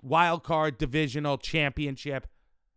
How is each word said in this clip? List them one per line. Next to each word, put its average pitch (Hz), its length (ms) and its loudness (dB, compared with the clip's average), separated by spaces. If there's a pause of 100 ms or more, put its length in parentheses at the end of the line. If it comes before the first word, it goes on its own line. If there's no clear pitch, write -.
wild 165 420 4
card, 156 340 0
divisional, 147 600 0
championship, 143 880 -4 (520)